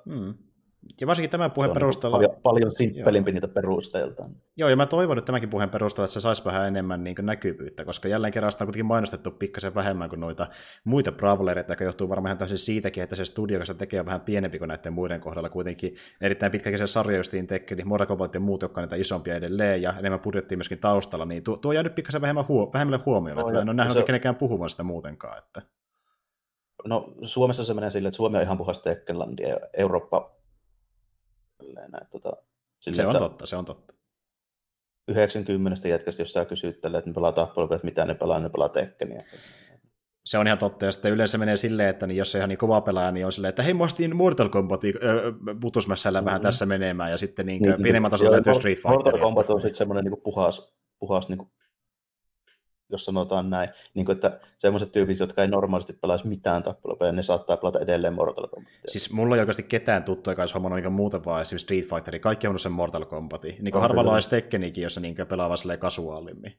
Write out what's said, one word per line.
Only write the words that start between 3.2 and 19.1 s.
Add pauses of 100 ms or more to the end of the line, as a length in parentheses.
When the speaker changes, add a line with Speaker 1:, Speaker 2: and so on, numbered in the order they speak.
Speaker 1:
Joo.
Speaker 2:
niitä
perusteiltaan. (240)
Speaker 1:
Joo,
ja
mä
toivon
nyt
tämänkin
puheen
perusteella,
että
se
saisi
vähän
enemmän
niinku
näkyvyyttä,
koska
jälleen
kerran
sitä
on
kuitenkin
mainostettu
pikkasen
vähemmän
kuin
noita (360)
muita
brawlereita,
joka
johtuu
varmaan
ihan
täysin
siitäkin,
että
se
studio,
joka
sitä
tekee,
on
vähän
pienempi
kuin
näiden
muiden
kohdalla.
Kuitenkin (260)
erittäin
pitkäkin
se
sarja
justiin
Tekken,
niin
Mortal
Kombat
ja
muut,
jotka
on
niitä
isompia